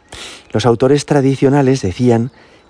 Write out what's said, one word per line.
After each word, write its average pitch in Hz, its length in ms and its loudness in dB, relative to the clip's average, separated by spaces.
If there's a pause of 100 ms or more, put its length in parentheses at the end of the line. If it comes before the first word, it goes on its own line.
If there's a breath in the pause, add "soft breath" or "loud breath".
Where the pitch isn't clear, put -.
(520 loud breath)
Los 110 140 -2
autores 131 400 2
tradicionales 135 760 0
decían 117 480 0 (400 soft breath)